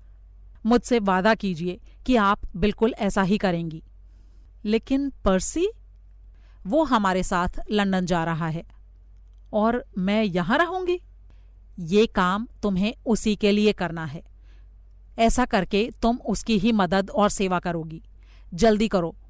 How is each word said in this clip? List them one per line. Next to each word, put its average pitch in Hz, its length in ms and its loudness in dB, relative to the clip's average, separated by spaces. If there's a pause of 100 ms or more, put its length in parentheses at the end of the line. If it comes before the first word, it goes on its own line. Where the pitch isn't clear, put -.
(640)
मुझसे 233 340 2
वादा 196 360 2
कीजिए 180 440 -6 (260)
कि 254 100 4
आप 202 240 2 (160)
बिल्कुल 208 380 0
ऐसा 202 280 -2
ही 190 160 2
करेंगी।" 170 460 -4 (840)
"लेकिन 262 440 -2
पर्सी?" 262 600 -2 (960)
"वो 277 180 2
हमारे 202 400 0
साथ 180 260 -2 (220)
लंदन 196 340 0
जा 170 180 0
रहा 165 240 -4
है।" 170 160 -6 (880)
"और 226 320 0 (120)
मैं 202 260 0
यहाँ 180 340 0
रहूंगी?" 359 440 -2 (800)
"ये 196 280 2
काम 202 400 -2 (140)
तुम्हें 202 340 -2 (100)
उसी 214 300 0
के 202 160 2
लिए 208 220 2
करना 165 320 -8
है। 147 180 -12 (960)
ऐसा 226 260 4
करके 208 460 0 (100)
तुम 233 160 2
उसकी 214 400 -2
ही 208 140 2
मदद 196 380 2
और 208 200 2
सेवा 185 300 -2
करोगी। 165 440 -6 (500)
जल्दी 214 340 4
करो, 175 280 -2 (140)